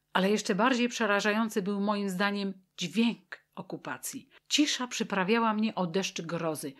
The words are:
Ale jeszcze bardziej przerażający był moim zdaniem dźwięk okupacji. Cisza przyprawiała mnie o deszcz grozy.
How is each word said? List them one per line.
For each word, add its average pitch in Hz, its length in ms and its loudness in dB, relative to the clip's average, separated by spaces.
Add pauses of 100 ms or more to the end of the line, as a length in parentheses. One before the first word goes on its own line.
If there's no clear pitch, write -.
(120)
Ale 190 180 4
jeszcze 208 240 0
bardziej 240 340 4
przerażający 214 720 0
był 202 180 -4
moim 202 300 -2
zdaniem 202 420 -2 (240)
dźwięk 202 680 -2 (120)
okupacji. - 760 -10 (200)
Cisza 302 380 2
przyprawiała 220 680 2
mnie 214 200 0
o 185 120 0
deszcz 185 360 -2
grozy. 165 580 -4